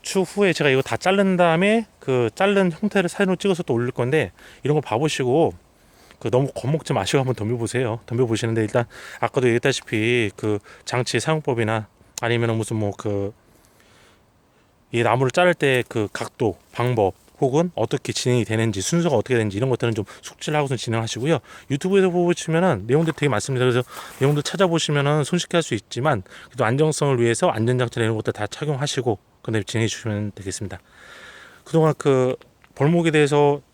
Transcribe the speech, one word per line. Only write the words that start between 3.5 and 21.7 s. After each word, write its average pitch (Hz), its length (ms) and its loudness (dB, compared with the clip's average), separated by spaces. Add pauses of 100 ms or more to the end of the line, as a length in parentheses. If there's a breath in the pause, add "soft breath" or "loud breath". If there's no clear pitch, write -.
또 139 100 -2
올릴 120 180 0
건데 123 400 0 (320 loud breath)
이런 143 120 2
거 151 60 2
봐보시고 131 720 0 (680 soft breath)
그 120 100 -6
너무 131 240 2
겁먹지 151 400 -4
마시고 117 260 0
한번 127 160 0
덤벼보세요. 117 720 -4
덤벼보시는데 113 560 0
일단 113 240 0 (340 loud breath)
아까도 127 280 0
얘기했다시피 117 880 0
그 107 240 -2 (260 loud breath)
장치의 123 360 -2
사용법이나 117 640 -2 (340)
아니면은 117 340 0
무슨 113 220 -4
뭐 104 140 -2
그 101 420 -6 (1600 soft breath)
이 117 120 0
나무를 123 280 2
자를 180 220 4
때 131 340 2
그 107 240 -2
각도, - 460 -4 (140)
방법 117 420 0 (280)
혹은 151 340 0
어떻게 117 360 -4
진행이 123 320 0
되는지 110 380 -2
순서가 170 340 0
어떻게 120 200 0
되는지 107 200 -2
이런 127 140 -2
것들은 120 240 0
좀 107 100 -4 (180 loud breath)
숙지를 - 360 -6
하고선 139 200 -2
진행하시고요. 113 640 -2 (320 loud breath)